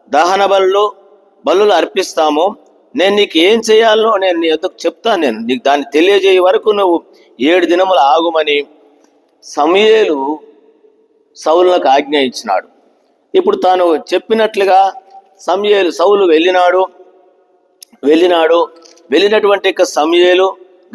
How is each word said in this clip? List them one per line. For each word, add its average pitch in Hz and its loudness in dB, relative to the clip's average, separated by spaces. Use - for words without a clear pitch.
దహన 175 0
బలులు, 196 0
బలులు 196 2
అర్పిస్తాము. 165 -2
నేను 190 0
నీకు 208 -2
ఏం 208 2
చేయాలో 220 2
నేను 185 -2
నీ 165 -2
యొద్దకు 160 -4
చెప్తాను. 185 -4
నేను 117 -2
నీకు 117 -6
దాన్ని 143 0
తెలియజేయ 185 2
వరకు 190 0
నువ్వు 190 0
ఏడు 170 0
దినములు 180 0
ఆగుమని 151 0
సమూయేలు 170 0
సౌలునకు 180 0
ఆజ్ఞ 143 0
ఇచ్చినాడు. 113 -4
ఇప్పుడు 190 0
తాను 180 0
చెప్పినట్లుగా 196 0
సమూయేలు, 196 -2
సౌలు 196 0
వెళ్ళినాడు, 180 2
వెళ్ళినాడు. 165 2
వెళ్ళినటువంటి 202 0
యొక్క 185 0
సమూయేలు, 175 0